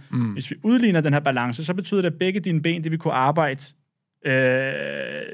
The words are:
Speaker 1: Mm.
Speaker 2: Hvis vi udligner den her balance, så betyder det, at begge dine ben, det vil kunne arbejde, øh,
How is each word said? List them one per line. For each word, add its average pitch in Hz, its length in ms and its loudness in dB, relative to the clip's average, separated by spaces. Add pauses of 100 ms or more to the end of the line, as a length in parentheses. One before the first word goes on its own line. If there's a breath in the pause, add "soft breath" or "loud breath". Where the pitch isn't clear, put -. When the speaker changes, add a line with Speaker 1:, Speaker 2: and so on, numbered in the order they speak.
(120)
Speaker 1:
Mm. 117 220 0
Speaker 2:
Hvis 135 180 -8
vi - 120 -8
udligner 220 380 4
den 147 120 2
her 147 60 4
balance, 127 460 0
så 175 80 -2
betyder 190 280 -2
det, 175 100 0
at 135 80 -10
begge 190 200 0
dine 165 220 0
ben, 165 220 -2
det 160 80 -2
vil 160 80 -2
kunne 156 140 -2
arbejde, 139 480 2 (640)
øh, 131 460 2 (640)